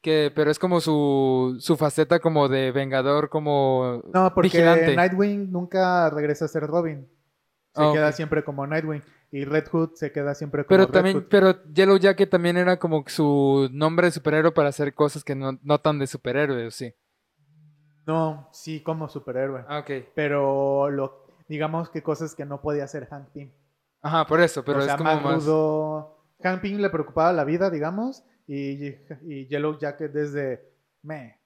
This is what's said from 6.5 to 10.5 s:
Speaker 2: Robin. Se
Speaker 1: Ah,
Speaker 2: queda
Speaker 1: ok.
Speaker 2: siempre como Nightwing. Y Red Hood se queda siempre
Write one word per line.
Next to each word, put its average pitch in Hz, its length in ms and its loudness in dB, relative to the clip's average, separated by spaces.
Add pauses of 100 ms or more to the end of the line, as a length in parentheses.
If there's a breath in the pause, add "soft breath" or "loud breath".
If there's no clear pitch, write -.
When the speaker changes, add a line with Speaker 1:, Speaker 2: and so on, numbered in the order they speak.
Speaker 2:
Robin. 151 400 -4 (680)
Se 151 80 2
Speaker 1:
Ah, 151 100 6
Speaker 2:
queda 151 160 4
Speaker 1:
ok. 147 60 -2
Speaker 2:
siempre 151 280 -2
como 139 240 -8
Nightwing. 156 360 -4 (280 soft breath)
Y 139 140 -8
Red 151 240 -2
Hood 165 260 0
se 147 160 -8
queda 143 240 -4
siempre 147 300 -6